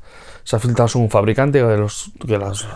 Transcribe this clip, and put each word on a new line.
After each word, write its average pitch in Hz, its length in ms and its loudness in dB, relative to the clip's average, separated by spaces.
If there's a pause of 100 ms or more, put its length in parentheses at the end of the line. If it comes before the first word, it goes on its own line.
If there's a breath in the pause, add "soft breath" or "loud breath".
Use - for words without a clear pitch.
(440 loud breath)
Se - 120 -4
ha 107 40 2
filtrado 120 400 2
un 113 100 2
fabricante 123 540 2
de 110 140 2
los, - 340 -4 (160)
que 107 100 0
las, 104 380 -6